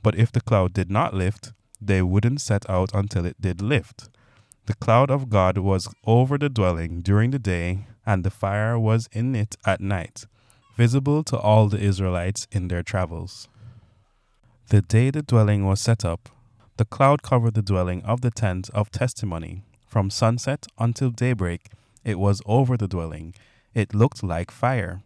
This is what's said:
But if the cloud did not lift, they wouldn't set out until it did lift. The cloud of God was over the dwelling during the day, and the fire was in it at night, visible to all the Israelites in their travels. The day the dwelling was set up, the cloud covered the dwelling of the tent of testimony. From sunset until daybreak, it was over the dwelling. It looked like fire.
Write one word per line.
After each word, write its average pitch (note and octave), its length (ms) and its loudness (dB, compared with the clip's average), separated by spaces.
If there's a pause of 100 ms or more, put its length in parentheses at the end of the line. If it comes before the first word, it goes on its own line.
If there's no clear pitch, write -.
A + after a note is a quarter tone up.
But G#2+ 140 2
if A2+ 160 4
the B2 100 0
cloud F#2 320 2
did F#2 180 -2
not A2+ 220 0
lift, F#2+ 400 -4 (280)
they G2 200 2
wouldn't G#2+ 400 2
set - 280 -2
out F#2 240 0
until G2 320 -2
it - 160 -8
did F2+ 200 -2
lift. A2 480 -4 (560)
The G#2+ 100 -4
cloud A#2+ 340 4
of C3 200 -2
God F#2+ 280 4
was F#2+ 360 0 (120)
over B2+ 320 4
the C#3+ 120 -2
dwelling F2 520 0
during G#2 300 2
the C#3 80 -4
day, F#2 480 -4 (180)
and F#2+ 180 0
the F#2+ 80 0
fire G#2+ 460 -2
was A2+ 340 0
in B2 240 -4
it G#2 200 -4 (100)
at F#2+ 160 0
night, F#2+ 440 -6 (520)
visible C3+ 480 2
to - 120 -4
all G#2+ 300 6
the G2 120 -2
Israelites F#2 720 -2
in F#2 160 -4
their F2 160 -4
travels. F2 640 -6 (1200)
The G#2 120 6
day A#2+ 280 2
the D3+ 120 -4
dwelling G#2 440 2
was F#2+ 160 0
set A2+ 240 0
up, E2+ 240 -6 (480)
the G#2+ 80 0
cloud C#3 360 2
covered A#2 320 0
the G#2+ 80 0
dwelling F2+ 420 -2
of B2 180 -2
the A#2+ 100 -2
tent F#2 420 -4
of G#2 160 -2
testimony. F2+ 760 -6 (220)
From G2+ 240 -2
sunset - 560 -2 (140)
until A#2+ 320 -2
daybreak, G#2 580 -4 (340)
it G#2 140 -4
was G2 280 2
over B2 320 2
the G#2 100 -2
dwelling. E2 480 -8 (380)
It G#2 200 -2
looked G#2+ 300 2
like E2+ 260 -4
fire. G2+ 560 -4